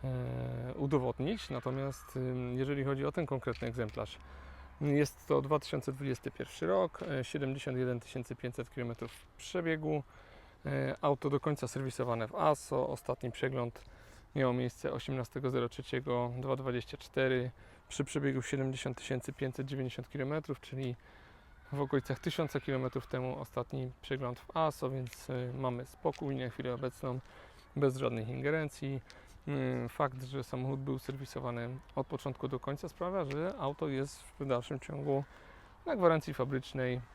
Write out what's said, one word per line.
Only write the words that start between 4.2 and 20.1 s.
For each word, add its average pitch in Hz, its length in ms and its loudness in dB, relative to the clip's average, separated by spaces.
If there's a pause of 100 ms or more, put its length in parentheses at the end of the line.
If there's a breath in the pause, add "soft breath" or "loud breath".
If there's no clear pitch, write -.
jest 143 460 4
to 139 140 6
dwa 143 180 4
tysiące 139 340 -2
dwudziesty 135 380 -2
pierwszy - 360 -4
rok, 185 360 4 (160)
e, 127 40 -2
siedemdziesiąt 135 540 -2
jeden 123 220 0
tysięcy 123 360 -8
pięćset 123 380 -6
kilometrów 117 520 -6 (120)
przebiegu. 156 680 0 (600 loud breath)
E, 139 360 2
auto 143 280 4
do 139 100 4
końca 143 280 0
serwisowane 123 600 0
w - 80 -8
ASO. 139 540 4
Ostatni 127 420 -2
przegląd 127 500 0 (540 loud breath)
miał 131 180 4
miejsce 127 400 0
osiemnastego 135 580 -2
zero 120 180 4
trzeciego 127 680 0
dwa 131 180 2
dwadzieścia 127 420 -2
cztery 127 540 4 (380 loud breath)
przy - 140 0
przebiegu 139 380 2
siedemdziesiąt 135 560 0
tysięcy 131 360 -2
pięćset 135 340 -2
dziewięćdziesiąt 135 420 -2
kilometrów, 143 500 -2